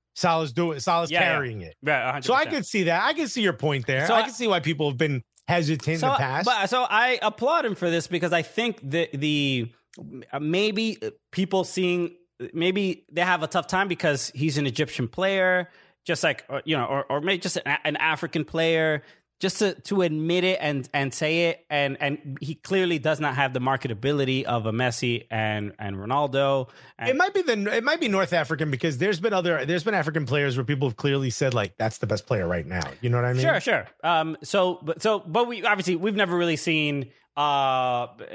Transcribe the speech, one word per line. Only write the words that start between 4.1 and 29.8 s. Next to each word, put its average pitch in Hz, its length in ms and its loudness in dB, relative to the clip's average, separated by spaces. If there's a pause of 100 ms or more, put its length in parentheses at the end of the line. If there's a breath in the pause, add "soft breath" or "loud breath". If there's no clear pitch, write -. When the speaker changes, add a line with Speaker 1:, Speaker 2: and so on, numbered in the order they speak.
Speaker 1:
I 226 60 6
Speaker 2:
I 220 40 4
Speaker 1:
can 233 100 -6
see 240 140 -4
why 185 120 2
people 147 300 -2
have 131 80 -4
been 143 260 0 (260)
hesitant 160 520 0
Speaker 2:
So 262 60 2
Speaker 1:
in 269 40 2
the 277 40 2
Speaker 2:
I, - 20 2
Speaker 1:
past. 143 280 0
Speaker 2:
but, 214 240 0
so 247 200 0
I 240 320 2
applaud 254 440 0
him 208 100 -4
for 175 140 -2
this 165 180 0
because 175 260 -2
I 170 80 4
think 220 420 -4
the, 156 300 -2
the, 139 580 0 (640 soft breath)
uh, 139 60 -4
maybe 202 580 0 (340)
people 185 320 0
seeing, 180 540 -2 (360)
maybe 185 560 0
they 160 120 -4
have 175 220 2
a 156 40 0
tough 175 200 -2
time 190 200 0
because 160 480 0
he's 143 220 0
an 147 100 0
Egyptian 127 400 -2
player, 185 640 0 (360 soft breath)
just 165 160 -2
like, 151 280 0
uh, 139 160 -4
you 156 100 0
know, 127 80 2
or, 135 260 0
or 143 120 0
maybe 185 160 0
just 175 180 -4 (100)
an, 143 200 0
an 151 100 0
African 156 480 0
player, 160 600 2 (360 loud breath)
just 190 200 -2
to, 196 220 2
to 196 200 0
admit 170 420 2
it 185 160 2
and, 143 360 -2
and 139 180 0
say 165 360 0
it. - 200 -6
And, 143 300 0
and 139 420 -4
he 156 140 -6
clearly 185 420 0
does 151 220 0
not 143 160 -2
have 135 180 2
the 127 60 -2
marketability 131 840 0
of 113 200 0
a 110 60 0
Messi 120 580 0
and, 107 480 -2
and 101 180 -6
Ronaldo. 135 760 0 (280 loud breath)
And - 120 -2
Speaker 1:
It 262 60 2
might 370 200 2
be 370 80 2
the, 214 340 0
it 226 60 0
might 302 160 0
be 311 80 0
North 190 260 2
African 156 380 0
because 135 260 -2
there's 180 220 0
been 208 140 0
other, 175 300 2
there's 165 200 0